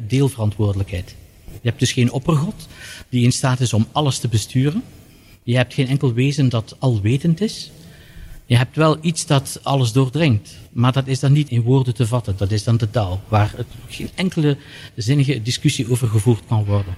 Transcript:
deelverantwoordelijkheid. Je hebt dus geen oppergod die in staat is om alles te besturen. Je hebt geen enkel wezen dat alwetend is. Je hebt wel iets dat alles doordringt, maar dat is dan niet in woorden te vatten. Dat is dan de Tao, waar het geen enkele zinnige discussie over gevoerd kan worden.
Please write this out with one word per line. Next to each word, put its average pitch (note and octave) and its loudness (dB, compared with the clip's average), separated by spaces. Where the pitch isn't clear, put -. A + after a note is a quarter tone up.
deelverantwoordelijkheid. G#2 0
Je A#2+ -4
hebt - -6
dus B2+ 0
geen B2 2
oppergod D#3 -2
die B2 0
in B2 4
staat B2+ -2
is B2 0
om A2 2
alles C#3+ 0
te - -6
besturen. C3 0
Je A#2+ -2
hebt B2 0
geen C3+ 0
enkel C3+ 0
wezen C3+ 2
dat A2+ -4
alwetend C3 0
is. - -6
Je B2 2
hebt B2+ 0
wel D#3 4
iets E3 -2
dat C#3 0
alles B2+ 0
doordringt, C3 0
maar B2 2
dat C3 -2
is C3 -2
dan C3+ 2
niet D3 4
in A#2 0
woorden B2 2
te A#2 0
vatten. A2+ -2
Dat G2+ -2
is G#2+ 0
dan A#2 2
de A2 -2
Tao, F#2+ -2
waar G#2 2
het A#2+ -10
geen - -12
enkele D#3 0
zinnige C3 0
discussie B2 -2
over B2 0
gevoerd G#2+ 2
kan G#2+ 0
worden. G2+ -2